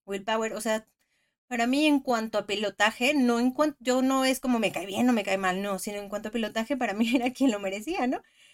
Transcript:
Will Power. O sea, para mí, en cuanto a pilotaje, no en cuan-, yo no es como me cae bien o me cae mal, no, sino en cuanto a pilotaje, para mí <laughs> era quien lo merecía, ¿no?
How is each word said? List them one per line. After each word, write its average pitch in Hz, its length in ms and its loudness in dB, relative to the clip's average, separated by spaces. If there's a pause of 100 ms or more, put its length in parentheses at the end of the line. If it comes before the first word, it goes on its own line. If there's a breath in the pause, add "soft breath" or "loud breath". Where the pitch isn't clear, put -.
Will 196 180 -8
Power. 220 300 -2
O 220 60 -8
sea, 220 260 -2 (600)
para 233 180 -2
mí, 277 200 2
en 294 140 4
cuanto 220 380 -2
a 202 80 -2
pilotaje, 208 680 0
no 240 260 4
en 254 120 2
cuan-, 302 280 0
yo 254 220 2
no 262 220 2
es 262 140 2
como 247 200 0
me 196 120 0
cae 175 160 -8
bien 220 220 0
o 247 40 4
me 208 120 0
cae 196 140 0
mal, 190 240 -2
no, 196 160 -4
sino 208 200 -8
en 202 100 -10
cuanto 208 200 -8
a - 40 -8
pilotaje, 226 440 -2
para 226 180 -2
mí 226 160 0
<laughs> 262 60 4
era 254 160 0
quien 262 180 2
lo 208 80 0
merecía, 214 480 -4
¿no? 302 160 -2 (320 soft breath)